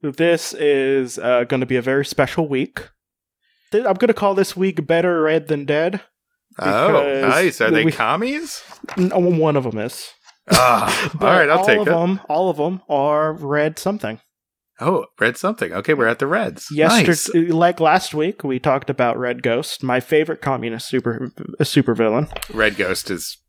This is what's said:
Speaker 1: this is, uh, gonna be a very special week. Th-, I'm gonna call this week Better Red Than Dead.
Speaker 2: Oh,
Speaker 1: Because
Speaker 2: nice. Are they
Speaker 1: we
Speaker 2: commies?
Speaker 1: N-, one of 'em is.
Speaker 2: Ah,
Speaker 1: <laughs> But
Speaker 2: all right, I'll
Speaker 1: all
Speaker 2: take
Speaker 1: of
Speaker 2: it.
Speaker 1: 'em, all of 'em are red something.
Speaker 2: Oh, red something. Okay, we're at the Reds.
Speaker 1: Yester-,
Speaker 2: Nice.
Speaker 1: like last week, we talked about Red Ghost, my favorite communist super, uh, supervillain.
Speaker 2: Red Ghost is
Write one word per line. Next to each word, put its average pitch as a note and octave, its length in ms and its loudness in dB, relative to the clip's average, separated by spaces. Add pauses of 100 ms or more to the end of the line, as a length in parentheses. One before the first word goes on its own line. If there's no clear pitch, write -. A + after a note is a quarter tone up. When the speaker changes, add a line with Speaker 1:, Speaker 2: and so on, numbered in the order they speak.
Speaker 1:
this E3 540 0
is, C3+ 640 0
uh, B2 240 0
gonna B2+ 240 -2
be B2+ 80 -2
a B2 80 0
very C3+ 220 0
special D3 420 -2
week. C#3 420 -6 (840)
Th-, A3 120 0
I'm G3 100 2
gonna A3+ 200 2
call G3+ 220 0
this F#3+ 200 0
week F3+ 300 -2
Better E3+ 360 2
Red D#3 260 0
Than D3 160 -2
Dead. D#3+ 380 -2 (540)
Speaker 2:
Oh, G#2 300 0 (160)
Speaker 1:
Because C#3 200 -2
Speaker 2:
nice. D#3+ 380 2
Are A2 120 2
they A#2 120 2
Speaker 1:
we D#3+ 60 2
Speaker 2:
commies? A3+ 720 -4 (340)
Speaker 1:
N-, F#3 140 0 (280)
one D#3 180 2
of C3 100 -2
'em A2 120 -6
is. A2 300 -10 (440)
Speaker 2:
Ah, - 600 2
Speaker 1:
<laughs> D#3 40 -8
But F#3+ 80 0
Speaker 2:
all D#3+ 100 6
right, D#3 140 4
I'll E3 80 4
Speaker 1:
all F#3+ 80 0
Speaker 2:
take G#3 140 4
Speaker 1:
of G3 80 0
Speaker 2:
it. F3+ 40 4
Speaker 1:
'em, F3 360 0
all E3+ 200 0
of D3+ 120 -2
'em F3+ 280 -2
are D3+ 440 0
red D3 440 -2
something. F#3+ 440 -6 (600)
Speaker 2:
Oh, D#3 260 0 (140)
red A#2 160 2
something. F#3 360 -4
Okay, G2+ 220 0
we're B2 140 2
at A#2 100 0
the C3+ 80 -2
Reds. F#3+ 460 -4
Speaker 1:
Yester-, D#3 340 4 (340)
Speaker 2:
Nice. E3+ 120 0
Speaker 1:
like E3+ 260 2
last D#3+ 340 2
week, D#3 300 -4
we C3 160 -2
talked C3+ 320 0
about B2 260 0
Red B2 280 -4
Ghost, B2 400 -2
my B2+ 160 0
favorite D#3 420 0
communist A#2+ 460 -4
super, A#2+ 420 -2 (300)
uh, - 20 4
supervillain. A#2 680 2 (240)
Speaker 2:
Red G#2+ 240 0
Ghost F#2 320 -2
is F2 280 -8 (120)